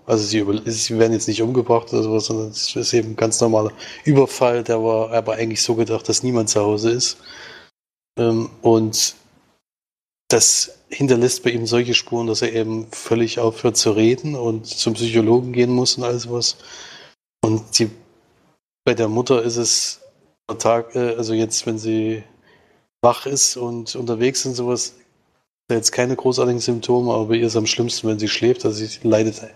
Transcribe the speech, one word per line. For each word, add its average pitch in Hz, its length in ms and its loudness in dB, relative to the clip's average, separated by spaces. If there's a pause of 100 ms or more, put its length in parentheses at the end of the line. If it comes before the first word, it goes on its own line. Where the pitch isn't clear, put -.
Also 110 180 2
sie 104 140 0
über-, 104 260 0
sie 113 340 -4
werden 113 140 4
jetzt 107 160 0
nicht 110 140 -2
umgebracht 120 500 0
oder 113 100 0
sowas, 110 240 0
sondern 110 240 -4
es - 240 -6
ist 117 200 -2
eben 113 160 2
ein 110 60 -10
ganz 113 240 0
normaler 107 320 2 (320)
Überfall, 131 600 4
der 113 180 0
war 113 300 0
aber 110 220 0
eigentlich 113 280 -2
so 120 120 0
gedacht, 113 340 0
dass - 140 0
niemand 120 260 0
zu 107 120 2
Hause 107 300 2
ist. 123 280 -2 (1000)
Ähm, 113 320 0 (120)
und 113 540 2 (1160)
das - 460 2 (100)
hinterlässt 127 540 2
bei 123 80 2
ihm 117 160 -4
solche 120 280 2
Spuren, 117 320 -2
dass 110 160 -2
er 117 100 -2
eben 113 380 -4
völlig 117 480 -2
aufhört 113 380 0
zu - 160 2
reden 120 420 2
und 113 320 -4
zum - 280 -2
Psychologen 117 580 2
gehen 123 180 2
muss 127 260 0
und 127 80 -6
all 120 140 -2
sowas. 120 380 -4 (880)
Und 110 340 0
die, 110 120 2 (920)
bei 123 100 2
der 113 140 0
Mutter 120 340 2
ist 117 140 -2
es - 440 -2 (480)
der 107 100 -8
Tag, 117 360 0
äh, 120 220 -2
also 113 180 -4
jetzt, 110 320 -2
wenn 113 120 -4
sie 110 460 -4 (800)
wach 120 240 2
ist 135 300 -2
und 120 400 -8
unterwegs 123 500 -2
und 131 80 -6
sowas, 120 400 -4 (760)
da 120 80 0
jetzt 110 160 -2
keine 123 240 0
großartigen 123 440 0
Symptome, 123 520 0
aber 113 140 0
bei 113 100 2
ihr 117 100 2
ist 113 100 -2
am 110 100 2
schlimmsten, 117 420 -2
wenn 107 100 0
sie 107 100 -2
schläft. 123 360 2
Also 110 200 -2
sie - 220 -8
leidet 110 360 2 (140)